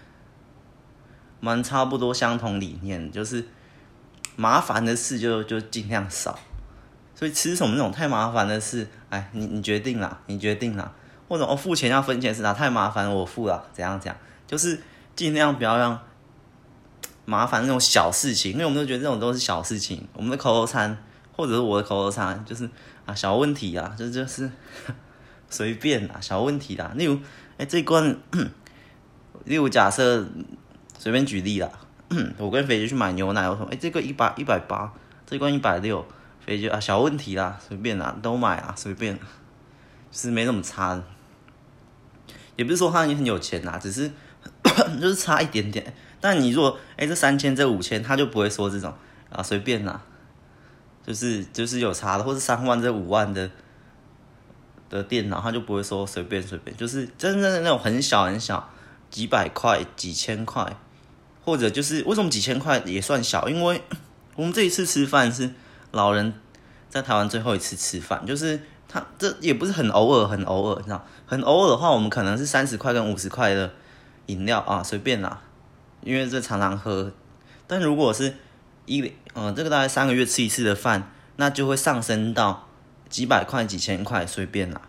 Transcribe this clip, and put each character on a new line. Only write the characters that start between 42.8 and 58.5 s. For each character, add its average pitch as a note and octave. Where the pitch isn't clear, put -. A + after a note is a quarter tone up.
他 E3
已 -
经 D3
很 C#3+
有 A2
钱 E2+
啦， F2
只 G2
是 C#3+
<coughs> -
就 F3
是 G3
差 F3
一 D#3+
点 G#2+
点。 -
但 F#3+
你 B2
如 C3
果， C#3+
哎， D3
这 D#3+
三 C#3
千， C#3
这 C3+
五 G#2
千， G#2+
他 B2+
就 C#3+
不 A2
会 G#2
说 G#2
这 G2
种， F#2
啊， -
随 G2+
便 G#2+
啦， F#2+
就 A2+
是， A2
就 A#2
是 A#2+
有 A2
差 F#2+
的， G#2
或 C3+
是 C3+
三 B2
万 A#2+
这 A#2+
五 G2
万 G2+
的， F#2+
的 G2
电 G2+
脑， F2+
他 A2+
就 A#2
不 G#2+
会 G2
说 G2
随 F2+
便， F#2+
随 F#2+
便， -
就 A#2
是 C3
真 G3
正 -
的 F#3
那 E3+
种 C#3
很 A2+
小 G#2+
很 F#2
小， G#2